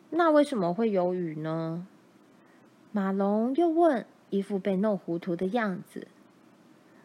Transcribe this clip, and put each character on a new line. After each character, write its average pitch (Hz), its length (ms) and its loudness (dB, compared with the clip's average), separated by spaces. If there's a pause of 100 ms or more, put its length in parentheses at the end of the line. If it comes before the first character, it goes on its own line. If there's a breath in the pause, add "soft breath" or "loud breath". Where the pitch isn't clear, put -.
(100)
那 330 200 2
为 294 120 6
什 285 140 0
么 175 160 0
会 220 180 0
有 180 220 2
雨 175 220 -4
呢？” 160 520 -6 (1080 soft breath)
马 190 200 -2
龙 208 420 0
又 339 140 2
问， 320 380 2 (240)
一 196 100 0
副 196 180 -4
被 190 180 -2
弄 202 200 0
糊 170 220 -6
涂 180 180 -4
的 190 120 -4
样 202 380 -4
子。 - 220 -16 (960 soft breath)